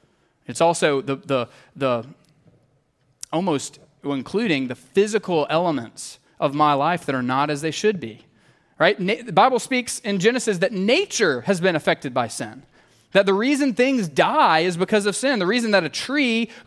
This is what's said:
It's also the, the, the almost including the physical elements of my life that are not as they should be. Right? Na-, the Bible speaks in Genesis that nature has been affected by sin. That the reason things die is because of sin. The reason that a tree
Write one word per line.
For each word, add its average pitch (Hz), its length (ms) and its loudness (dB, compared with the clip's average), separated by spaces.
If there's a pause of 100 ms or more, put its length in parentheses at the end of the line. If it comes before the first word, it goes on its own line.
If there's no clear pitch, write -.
(460)
It's 123 160 -4
also 160 400 2
the, 135 140 -4
the, 131 320 -4 (280)
the 123 300 -2 (1300)
almost 160 480 -4 (240)
including 139 640 -2
the 120 80 -8
physical 196 760 0
elements 156 720 -4 (200)
of 139 140 0
my 147 200 4
life 160 320 0
that 135 100 -2
are 127 80 -2
not 135 260 0
as 143 120 -4
they 156 100 -4
should 208 280 -2
be. 110 260 -14 (540)
Right? 190 200 4
Na-, 220 240 -2
the 240 80 -12
Bible 226 280 4
speaks 247 400 -4
in 202 200 -2
Genesis 226 380 2
that 196 160 0
nature 196 680 0
has 180 200 0
been 180 140 2
affected 147 380 -2
by 120 140 -2
sin. 120 360 -12 (500)
That 190 140 4
the 196 60 4
reason 262 420 0
things 247 320 0
die 175 540 2
is 180 140 0
because 196 300 0
of 202 100 -2
sin. 262 220 0
The 180 80 0
reason 226 260 0
that 190 120 4
a 151 60 -4
tree 240 600 -2 (180)